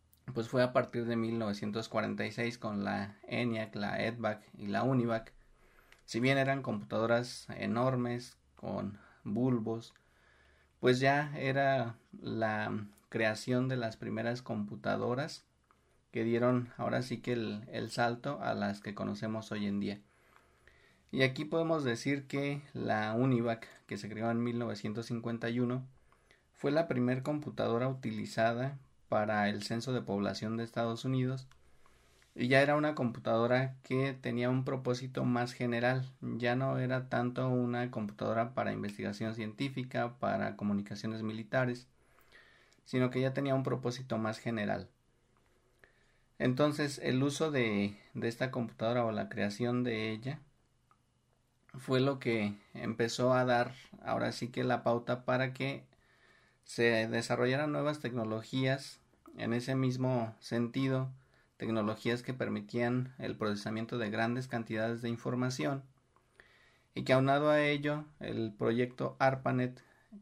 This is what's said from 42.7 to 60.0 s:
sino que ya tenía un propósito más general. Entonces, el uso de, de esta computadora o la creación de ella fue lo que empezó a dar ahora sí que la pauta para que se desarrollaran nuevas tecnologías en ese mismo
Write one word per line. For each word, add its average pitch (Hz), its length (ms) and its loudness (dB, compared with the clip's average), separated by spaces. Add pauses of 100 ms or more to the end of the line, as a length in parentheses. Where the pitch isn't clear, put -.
sino 127 240 2
que 127 100 0
ya 131 140 2
tenía 139 200 2
un 135 100 2
propósito 131 520 -2
más 110 220 -2
general. 101 500 -2 (1500)
Entonces, 143 640 2
el 131 200 2
uso 143 280 0
de, 104 480 2 (160)
de 117 140 -2
esta 127 220 -4
computadora 120 540 -2
o 110 80 0
la 104 160 -4
creación 120 560 0
de 110 260 -2
ella 127 280 -6 (1400)
fue 131 260 0
lo 135 180 2
que 110 360 0 (180)
empezó 117 640 0
a 127 100 4
dar 123 300 2 (280)
ahora 120 300 -2
sí 123 160 -6
que 127 160 -2
la 120 180 2
pauta 120 440 0
para 127 260 0
que 135 320 -6 (800)
se 113 440 4
desarrollaran 123 640 2
nuevas 147 280 0
tecnologías 123 1000 -2 (360)
en 113 160 -2
ese 123 220 0
mismo 127 680 0